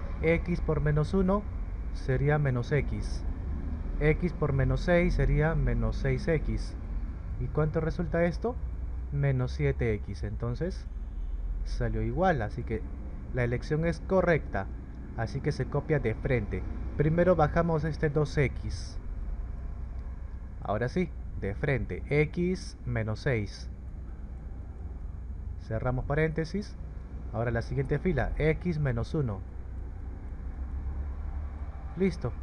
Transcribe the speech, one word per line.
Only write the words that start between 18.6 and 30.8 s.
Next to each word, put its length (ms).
Ahora 240
sí, 220
de 120
frente, 560
x 760
menos 340
seis. 500
Cerramos 440
paréntesis. 680
Ahora 160
la 140
siguiente 340
fila, 400
x 400
menos 380
uno. 240